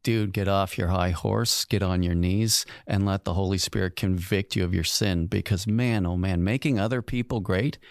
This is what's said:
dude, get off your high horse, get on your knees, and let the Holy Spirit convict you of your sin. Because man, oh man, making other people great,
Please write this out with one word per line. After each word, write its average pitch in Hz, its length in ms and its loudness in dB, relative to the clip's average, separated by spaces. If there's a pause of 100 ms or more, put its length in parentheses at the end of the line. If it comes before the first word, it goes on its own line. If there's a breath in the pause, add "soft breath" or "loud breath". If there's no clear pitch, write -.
dude, 107 300 0
get 98 160 0
off 98 280 2
your 90 120 0
high 90 220 2
horse, 104 520 0
get 101 180 0
on 92 220 2
your 87 100 2
knees, 95 520 2 (200 loud breath)
and 98 200 2
let 98 180 0
the 90 100 -2
Holy 95 240 0
Spirit 92 380 -2
convict 95 600 -2
you 95 80 2
of 87 80 -2
your 87 100 0
sin. 87 440 0
Because 98 380 -2
man, 110 400 0
oh 87 120 -2
man, 90 260 0
making 123 340 0
other 113 240 0
people 120 380 -4
great, 110 380 -2 (140 loud breath)